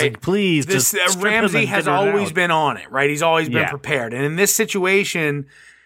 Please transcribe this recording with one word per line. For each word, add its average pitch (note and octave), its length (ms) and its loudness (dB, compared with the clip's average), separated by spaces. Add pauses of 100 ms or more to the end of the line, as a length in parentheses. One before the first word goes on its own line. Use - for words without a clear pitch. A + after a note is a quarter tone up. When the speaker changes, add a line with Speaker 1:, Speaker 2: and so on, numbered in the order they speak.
Speaker 1:
Right. C#3+ 100 0
Speaker 2:
like, - 100 -14
"Please, F3+ 440 2
Speaker 1:
This, - 260 0
Speaker 2:
just - 20 -4
Speaker 1:
uh, F3+ 160 2
Speaker 2:
strip F#3 240 0
him A3+ 60 2
Speaker 1:
Ramsay G3+ 180 2
Speaker 2:
and - 120 0
Speaker 1:
has G3 160 0
Speaker 2:
get - 40 0
it F3 60 2
Speaker 1:
always G3+ 320 0
Speaker 2:
out." D#3 60 -8
Speaker 1:
been F3 180 2
on D3+ 240 2
it, F2 160 -14
right? C#3 180 2
He's D3 120 -4
always D#3+ 260 2
been A#2 140 0
Speaker 2:
Yeah. F2+ 80 -2
Speaker 1:
prepared. B2 440 -4
And C3+ 100 -2
in D3+ 120 -4
this F#3+ 180 2
situation, F3+ 920 -2 (400)